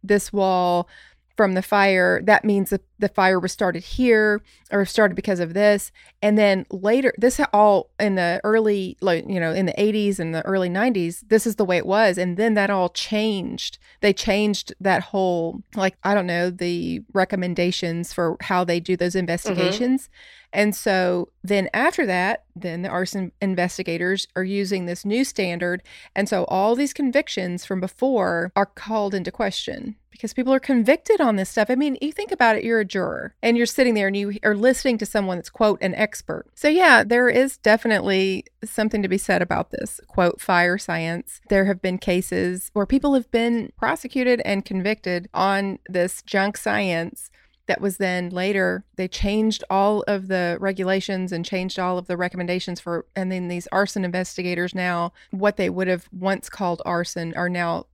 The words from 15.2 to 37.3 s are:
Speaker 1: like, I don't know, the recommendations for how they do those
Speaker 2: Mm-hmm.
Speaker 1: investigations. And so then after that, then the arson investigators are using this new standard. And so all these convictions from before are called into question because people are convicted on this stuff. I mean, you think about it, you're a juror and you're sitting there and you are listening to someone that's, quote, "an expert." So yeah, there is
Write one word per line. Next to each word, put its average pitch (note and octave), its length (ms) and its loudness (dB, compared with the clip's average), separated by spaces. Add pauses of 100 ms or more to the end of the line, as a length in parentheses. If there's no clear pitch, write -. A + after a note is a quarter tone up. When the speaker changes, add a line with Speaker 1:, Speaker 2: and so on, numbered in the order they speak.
Speaker 1:
like, F#3+ 300 0
I G3 100 2
don't F#3+ 120 2
know, F3 240 0
the F3 520 -4 (120)
recommendations F3 1000 0
for E3+ 280 -2
how F3+ 240 0
they F3 160 0
do F3+ 160 -2
those F3 160 0
Speaker 2:
Mm-hmm. F#3 80 0
Speaker 1:
investigations. F#3+ 880 0 (440)
And G#3 220 2
so F#3 540 0 (160)
then G3 300 0
after C#4 320 0
that, F#3 380 -2 (100)
then F3 280 -8
the F#3+ 60 -6
arson F#3 420 -4 (120)
investigators F3+ 840 -2 (100)
are F#3 80 -2
using F#3+ 420 -2
this F3 180 -8
new G#3+ 180 0
standard. F3 600 -4 (320)
And G3 140 -2
so F#3 160 0
all G3+ 300 0
these C4+ 200 -2
convictions F#3 720 -2
from F#3+ 140 -4
before F#3 760 0
are G3 100 2
called G#3 460 -4
into F#3 180 -4
question - 680 -6 (140)
because - 220 -10
people B3+ 220 2
are C4 60 4
convicted C4+ 600 2
on A3+ 160 4
this F#3+ 140 -2
stuff. G#3+ 180 0
I B3+ 60 2
mean, C#4 260 0
you D4+ 100 -4
think G4+ 220 -8
about A#3 240 4
it, - 80 -4
you're A3+ 160 2
a G#3 60 0
juror - 560 -6
and A#3 160 4
you're A#3 80 4
sitting A#3+ 280 2
there G3+ 120 0
and G3 100 -2
you G3+ 280 -4
are G#3 120 4
listening B3 420 2
to G3+ 80 -4
someone F#3+ 300 -2
that's, - 140 -12
quote, G#3+ 320 2
"an F#3 120 -2
expert." - 600 -6
So - 140 2
yeah, D#4 360 8
there A#3+ 240 4
is C4 300 2